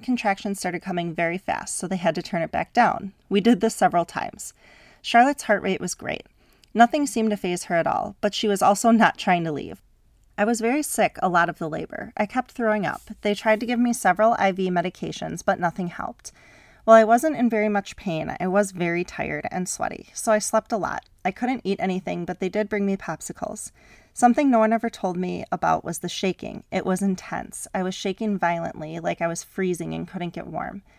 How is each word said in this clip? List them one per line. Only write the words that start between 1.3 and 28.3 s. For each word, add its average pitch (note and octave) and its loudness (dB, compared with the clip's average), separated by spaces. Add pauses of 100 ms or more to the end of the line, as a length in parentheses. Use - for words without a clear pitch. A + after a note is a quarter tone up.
fast, - -6
so F3+ -6
they F#3 -4
had E3+ 0
to F3+ -2
turn E3+ -6
it D#3+ -6
back - -4
down. G3+ 2 (160)
We G3 4
did G3+ 4
this A3+ 0
several F3 2
times. - -8 (480)
Charlotte's C4 4
heart G3+ 2
rate F#3+ -2
was F3+ -6
great. - -8 (480)
Nothing C4+ 4
seemed A3 0
to G#3 0
faze F3 -4
her F3+ -2
at E3 2
all, - -2
but G#3 0
she - 0
was G3+ 2
also G#3 6
not G#3+ 6
trying F3 0
to D#3+ -2
leave. F#2 -8 (560)
I G#3 0
was A3+ 0
very C4+ 0
sick - 0
a F#3 2
lot E3+ 4
of D#3 -10
the E3 -4
labor. D#3+ -8
I G#3 0
kept B3+ -4
throwing G#3+ 0
up. - -6 (200)
They G#3 0
tried A3 2
to B3+ -4
give A#3 0
me A#3+ 2
several G#3+ 4
I G3 4
V F#3 -2
medications, E3+ -4
but G3 0
nothing F3 -2
helped. - -12 (540)
While A3+ 12
I A3+ 10
wasn't A#3+ 4
in A#3 2
very G#3+ 2
much G3+ -2
pain, D#3+ -6
I F#3 -2
was G3 2
very F3 -2
tired - -6
and F3+ -4
sweaty, - -6
so - -2
I G#3+ 4
slept - -2
a A3+ 0
lot. - -6 (180)
I G#3 0
couldn't B3 -2
eat G3 -2
anything, F3+ -4
but F#3 -8
they F#3 -2
did G#3 -2
bring G3+ -2
me G3 0
popsicles. - -10 (420)
Something B3 4
no A#3 6
one A3 4
ever A#3 -2
told F3+ -4
me F3+ -4
about D#3+ 0
was - -6
the F3 -8
shaking. - -4
It - -4
was F#3+ 0
intense. - -6
I F#3 -2
was F#3 -4
shaking G3+ -4